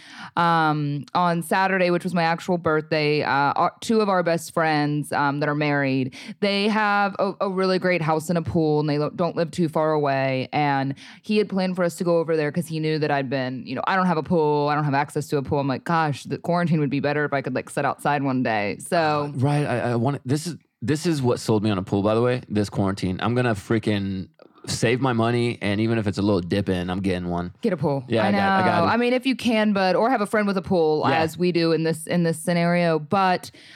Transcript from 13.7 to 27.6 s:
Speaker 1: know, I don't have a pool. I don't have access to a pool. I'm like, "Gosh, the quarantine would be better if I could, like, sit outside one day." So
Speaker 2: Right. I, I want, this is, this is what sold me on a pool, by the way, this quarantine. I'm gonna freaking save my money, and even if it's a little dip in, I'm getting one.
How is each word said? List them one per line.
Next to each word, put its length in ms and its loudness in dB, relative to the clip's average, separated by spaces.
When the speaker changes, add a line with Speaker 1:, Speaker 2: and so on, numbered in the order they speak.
Speaker 1:
know, 120 -4
I 100 0
don't 100 2
have 100 2
a 60 0
pool. 460 2
I 60 0
don't 100 0
have 100 0
access 340 -2
to 100 0
a 40 0
pool. 160 -2
I'm 100 -2
like, 160 -4
"Gosh, 400 0
the 140 -6
quarantine 420 0
would 100 0
be 100 -2
better 240 0
if 80 -4
I 100 0
could, 120 -6
like, 160 -6
sit 140 -2
outside 380 0
one 200 0
day." 360 0
So 560 0
Speaker 2:
Right. 320 0
I, 140 -2
I 60 0
want, 280 -2
this 220 -2
is, 100 -8
this 240 -2
is 160 0
what 180 0
sold 220 2
me 80 0
on 80 0
a 40 -2
pool, 200 0
by 120 2
the 80 2
way, 260 0
this 220 -2
quarantine. 500 -2
I'm 140 0
gonna 200 0
freaking 760 -2
save 340 0
my 120 2
money, 500 0
and 180 0
even 180 2
if 80 -2
it's 120 -2
a 40 0
little 180 4
dip 280 -2
in, 220 -2
I'm 100 -4
getting 280 -2
one. 320 -4